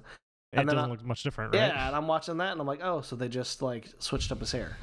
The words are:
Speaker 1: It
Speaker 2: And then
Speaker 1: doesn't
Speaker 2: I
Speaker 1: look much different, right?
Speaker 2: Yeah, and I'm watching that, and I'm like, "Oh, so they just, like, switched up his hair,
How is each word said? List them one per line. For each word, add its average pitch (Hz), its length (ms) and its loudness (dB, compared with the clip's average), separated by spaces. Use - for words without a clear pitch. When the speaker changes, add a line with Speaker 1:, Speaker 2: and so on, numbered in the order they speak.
Speaker 1:
It 139 60 6
Speaker 2:
And 139 60 6
then 147 100 4
Speaker 1:
doesn't 147 140 2
Speaker 2:
I 120 40 -2
Speaker 1:
look 110 100 -10
much 120 200 -2
different, 113 300 -2
right? 208 120 8
Speaker 2:
Yeah, 139 200 2
and 135 80 0
I'm 151 120 0
watching 160 320 2
that, 190 140 0
and 165 100 -4
I'm 139 40 -2
like, 147 160 -2
"Oh, 175 200 0
so 123 140 -8
they 123 120 -2
just, 123 320 -4
like, 123 380 -4
switched - 340 -2
up 113 80 -4
his 107 120 -4
hair, 113 300 -4